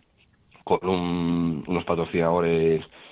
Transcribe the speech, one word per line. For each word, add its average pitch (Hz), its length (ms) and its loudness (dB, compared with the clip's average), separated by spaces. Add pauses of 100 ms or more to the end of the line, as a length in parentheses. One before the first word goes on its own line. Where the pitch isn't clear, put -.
(680)
con - 180 0
un, 87 800 0
unos 87 180 -2
patrocinadores 82 1000 0 (280)